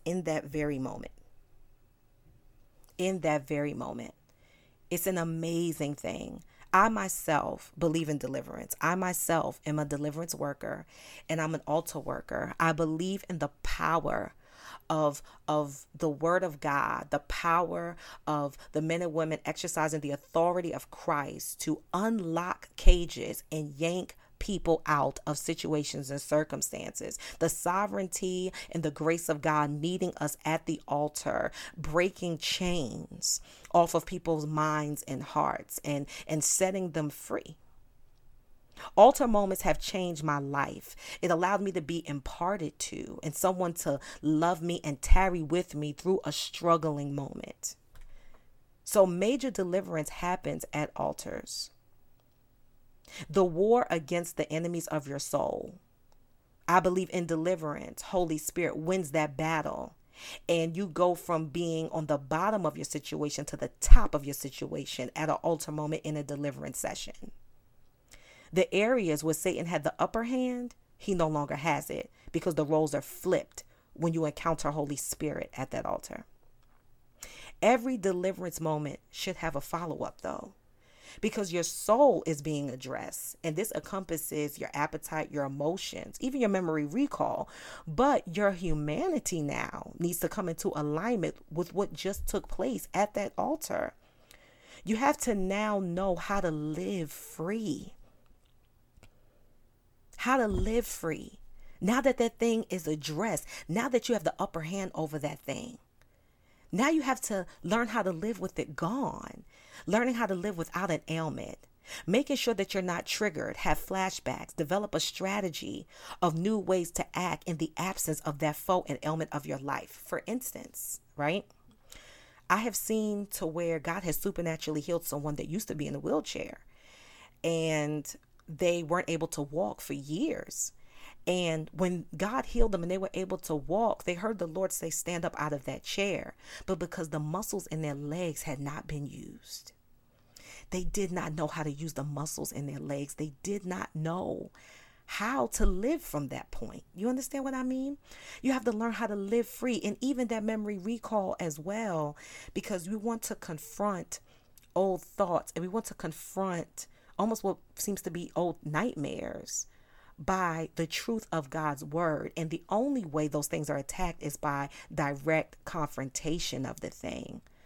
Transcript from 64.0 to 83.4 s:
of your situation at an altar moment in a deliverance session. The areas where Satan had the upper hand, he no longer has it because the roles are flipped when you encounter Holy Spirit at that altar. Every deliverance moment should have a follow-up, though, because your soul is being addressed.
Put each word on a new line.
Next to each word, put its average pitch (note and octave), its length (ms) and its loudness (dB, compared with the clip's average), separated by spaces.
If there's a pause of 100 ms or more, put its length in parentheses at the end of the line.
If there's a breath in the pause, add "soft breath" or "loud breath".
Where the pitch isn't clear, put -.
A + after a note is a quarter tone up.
of C#3+ 100 -4
your C#3 80 -4
situation C#3 840 -6
at D3+ 140 0
an D#3 140 2
altar E3 280 0
moment D3+ 320 -2
in D3+ 140 -2
a D3 60 -4
deliverance C#3+ 560 -6
session. - 520 -6 (1200 loud breath)
The F3+ 220 2
areas G3 500 2
where D#3 100 2
Satan F3 340 0
had E3 160 -2
the D3+ 160 0
upper A3+ 240 0
hand, B3 500 -2 (240)
he - 160 -2
no E3+ 140 4
longer D3 280 0
has C#3+ 340 0
it - 200 -6 (220 loud breath)
because E3 240 0
the D3+ 100 4
roles D#3 300 4
are C#3 60 0
flipped - 600 -2 (300 soft breath)
when E3 200 0
you D#3+ 120 2
encounter D#3 460 0
Holy D3 240 -2
Spirit - 600 -4
at C3 160 -6
that - 140 -4
altar. - 400 -6 (1400 loud breath)
Every B3 360 6
deliverance F3+ 640 -2
moment D3+ 380 -2 (120)
should - 260 -6
have D#3+ 180 -4
a C#3 60 -2
follow-up, - 600 -6
though, - 320 -8 (640 loud breath)
because G#3 340 -2
your F3 100 2
soul - 640 6
is D3 160 0
being C#3+ 260 -2
addressed. - 760 -8